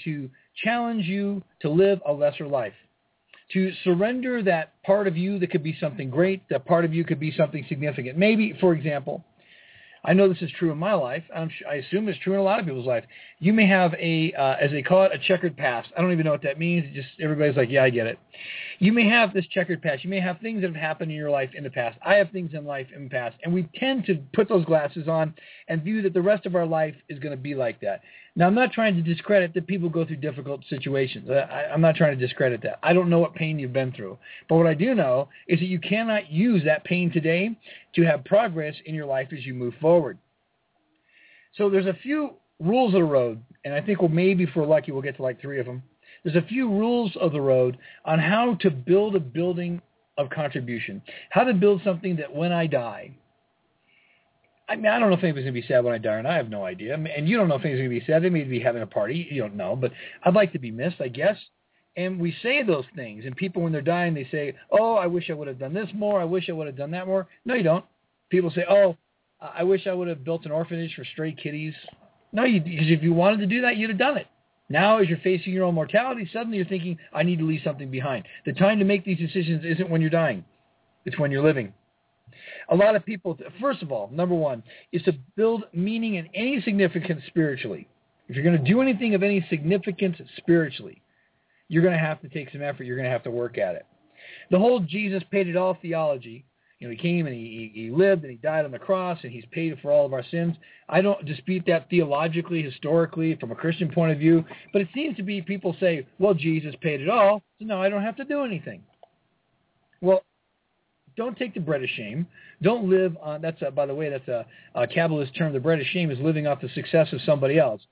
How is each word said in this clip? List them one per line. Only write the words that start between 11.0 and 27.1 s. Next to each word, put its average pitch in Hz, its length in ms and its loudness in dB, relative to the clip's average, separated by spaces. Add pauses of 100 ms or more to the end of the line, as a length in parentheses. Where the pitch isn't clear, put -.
I'm 165 160 -4
su-, - 180 -14
I 147 80 -4
assume 190 320 -2
it's 143 120 -4
true 190 140 0
in 196 40 2
a 196 40 2
lot 202 180 2
of 196 40 -4
people's 131 220 -6
life. 120 180 0 (360)
You 185 120 4
may 220 140 8
have 185 280 6
a, 165 400 0
uh, 135 260 2
as 143 100 2
they 147 100 -2
call 185 220 4
it, 190 100 4
a 151 60 -4
checkered 175 380 0
past. 123 400 -4
I 170 40 0
don't 180 120 2
even 160 120 2
know 156 60 2
what 139 120 -2
that 143 180 -4
means. 170 240 0
It 139 100 -14
just, 135 140 -12 (120)
everybody's 151 360 0
like, 123 140 2
"Yeah, 135 120 4
I 127 80 6
get 117 160 0
it." 117 120 -6 (600)
You 196 140 6
may 226 160 4
have 220 240 4
this 190 160 -2
checkered 175 340 -2
past. 143 220 -2
You 180 60 -6
may 190 100 -2
have 180 180 -2
things 226 220 -6
that 180 80 0
have 156 120 -8
happened 160 300 -4
in 151 60 -6
your 147 140 -4
life 135 240 0
in 143 100 -10
the 131 60 -10
past. 117 320 -4
I 180 140 4
have 196 140 4
things 175 240 -8
in 151 100 -10
life 139 300 -8
in 139 100 -14
the 127 60 -14
past. 123 320 -6
And 170 100 -2
we 180 120 0 (100)
tend 262 320 -2
to 160 160 0 (100)
put 208 160 2
those 185 160 4
glasses 151 440 0
on 160 260 0 (320)
and 160 160 -2
view 214 200 -2
that 185 120 0
the 180 80 2
rest 202 240 2
of 180 80 -2
our 170 120 2
life 160 280 0 (140)
is 151 100 -12